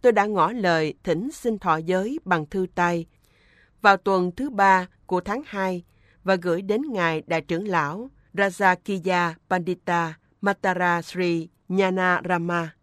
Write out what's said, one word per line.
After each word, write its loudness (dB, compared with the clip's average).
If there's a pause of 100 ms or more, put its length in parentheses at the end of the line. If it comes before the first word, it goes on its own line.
tôi 4
đã 2
ngỏ 2
lời 0 (100)
thỉnh -2
xin -4
thọ 0
giới -2
bằng 0
thư -2
tay 0 (760)
vào 8
tuần 0
thứ -4
ba 4 (200)
của -2
tháng -6
hai -4 (420)
và 2
gửi -2
đến -2 (100)
Ngài 0
Đại 0
trưởng -4
lão -2 (240)
Rajakiya 0 (180)
Pandita -2 (220)
Matara 0
Sri -2 (200)
Nyana 2
Rama. -2 (120)